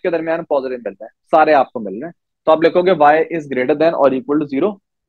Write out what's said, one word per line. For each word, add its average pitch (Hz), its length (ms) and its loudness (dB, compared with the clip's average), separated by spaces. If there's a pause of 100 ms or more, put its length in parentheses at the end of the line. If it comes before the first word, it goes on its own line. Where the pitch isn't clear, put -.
के 185 80 -2
दरमियान 165 380 -4
positive 131 320 -4
मिल 104 120 -10
रहे 101 120 -18
हैं, - 80 -20 (200)
सारे 156 220 4
आपको 127 260 0
मिल 98 140 -10
रहे 123 120 -12
हैं। 170 80 -16 (320)
तो 156 60 4
आप 160 120 2
लिखोगे 180 300 2
Y 147 200 4 (180)
is 160 160 -6
greater 131 280 -2
than 160 200 0
or 139 160 4
equal 135 280 -2
to 151 80 -6
zero, 147 240 -2 (360)